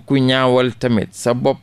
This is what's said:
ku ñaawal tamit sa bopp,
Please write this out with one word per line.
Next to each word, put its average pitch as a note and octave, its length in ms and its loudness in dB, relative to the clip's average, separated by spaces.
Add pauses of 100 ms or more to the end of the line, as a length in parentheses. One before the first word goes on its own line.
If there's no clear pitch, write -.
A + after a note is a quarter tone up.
ku C#3 120 -2
ñaawal B2+ 640 2
tamit A#2+ 320 -2
sa - 220 -4
bopp, C3 300 -2